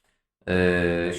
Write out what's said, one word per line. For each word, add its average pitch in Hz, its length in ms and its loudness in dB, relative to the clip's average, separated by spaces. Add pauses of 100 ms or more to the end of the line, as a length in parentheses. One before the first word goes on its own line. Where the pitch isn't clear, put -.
(480)
Ee, 87 720 0